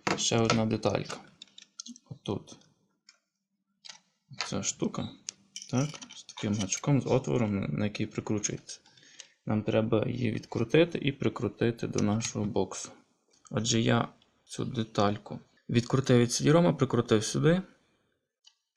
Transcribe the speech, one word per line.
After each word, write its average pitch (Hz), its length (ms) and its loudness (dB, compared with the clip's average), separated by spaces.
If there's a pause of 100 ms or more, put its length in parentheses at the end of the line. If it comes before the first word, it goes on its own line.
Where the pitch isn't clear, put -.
(180)
ще - 220 0
одна 113 260 2
деталька. 104 520 -2 (920)
Отут. - 480 -8 (1900)
Ця 98 160 -4
штука. - 460 -4 (600)
Так, 135 200 0 (260)
з - 80 -18
таким - 320 -4
гачком, 113 460 0
з - 40 -6
отвором, 120 540 0
на, - 80 -4
на - 180 -2
який 104 200 -4
прикручується. - 720 -6 (680)
Нам 107 180 0
треба 110 440 2
її 117 240 -2
відкрутити 151 680 0
і 143 140 0
прикрутити 117 760 -2
до - 120 -4
нашого 107 460 0
боксу. 98 460 -4 (600)
Отже, 113 300 0
я 120 320 2 (320)
цю - 200 -8
детальку 107 720 -2 (300)
відкрутив 127 500 4
від 120 140 4
сі - 100 -2
ді 139 80 6
рома, 170 220 6
прикрутив 117 500 2
сюди, 156 380 2 (1160)